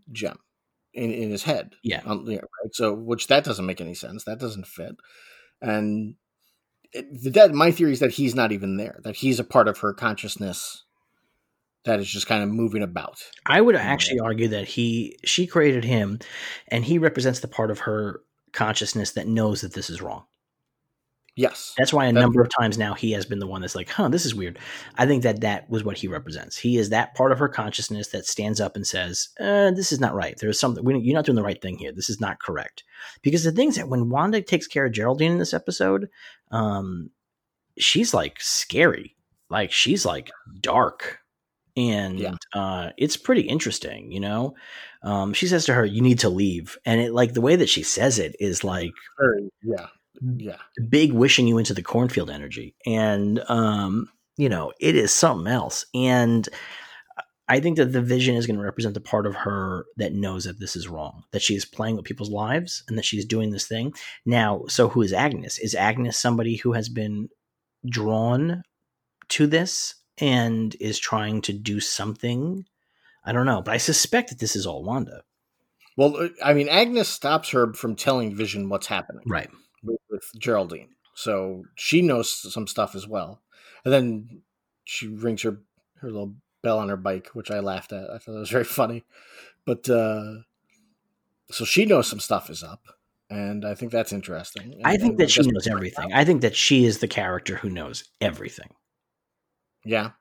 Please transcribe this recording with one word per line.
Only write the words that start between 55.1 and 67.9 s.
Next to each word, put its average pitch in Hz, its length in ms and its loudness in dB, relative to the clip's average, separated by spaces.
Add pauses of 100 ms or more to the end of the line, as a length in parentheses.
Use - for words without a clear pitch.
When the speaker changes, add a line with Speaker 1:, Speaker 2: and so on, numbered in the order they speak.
Speaker 2:
something 110 380 2
else. - 340 -2 (100)
And 123 520 4 (1000)
I 131 120 4
think 160 180 0
that 127 160 4
the 123 100 2
Vision 123 320 2
is 117 100 0
gonna 107 160 -2
represent 104 320 -4
the 101 80 -8
part 107 240 0
of 98 80 -4
her 95 520 -4 (120)
that 92 160 -4
knows 95 300 -4
that 92 160 -10
this 92 160 -8
is 87 140 -10
wrong, 78 420 -12
that 101 100 -2
she 104 140 2
is - 100 -4
playing 110 300 -4
with 98 100 -6
people's 104 240 -8
lives 117 580 -4
and 113 100 -4
that 104 80 -4
she's 104 200 -4
doing 110 240 0
this 101 180 -4
thing. 113 260 -6 (320)
Now, 110 420 2
so 113 220 4
who 120 120 2
is 95 120 2
Agnes? 127 440 -2
Is 110 160 -6
Agnes 113 440 0
somebody 117 400 0
who 120 160 0
has 113 160 -2
been 107 400 -4 (600)
drawn 120 720 0 (680)